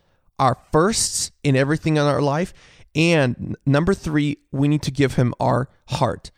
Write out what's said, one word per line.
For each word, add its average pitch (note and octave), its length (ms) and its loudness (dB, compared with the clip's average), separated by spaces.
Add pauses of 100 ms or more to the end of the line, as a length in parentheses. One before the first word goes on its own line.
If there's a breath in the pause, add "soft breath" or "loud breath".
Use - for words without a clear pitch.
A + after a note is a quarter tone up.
(360)
our B2+ 200 2 (160)
firsts - 580 0 (100)
in C#3 140 2
everything D3+ 400 0
in D3 80 2
our C#3+ 180 0
life. D3 320 -2 (400 soft breath)
And D#3 460 2
n-, A#2 160 -8 (100)
number D3+ 280 2
three, D3+ 460 -2 (120)
we C#3 160 -2
need D3 140 0
to C#3+ 100 -6
give C3 240 0
him B2 240 2
our B2+ 300 -2 (180)
heart. B2+ 500 -4